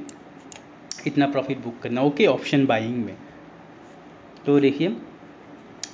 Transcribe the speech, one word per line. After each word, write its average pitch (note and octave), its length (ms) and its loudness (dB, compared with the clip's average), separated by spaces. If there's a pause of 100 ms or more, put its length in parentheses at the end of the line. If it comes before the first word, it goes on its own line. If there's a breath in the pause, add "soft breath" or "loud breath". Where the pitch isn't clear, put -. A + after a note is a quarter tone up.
(1080)
इतना C#3+ 200 2
profit C3+ 300 -4
book A#2 220 -10
करना। B2 220 -4
okay, D3 260 2
Option C3+ 380 2
buying A#2 320 0
में G2+ 180 -6 (1300)
तो C#3+ 140 6
देखिए D#3 360 2 (1000)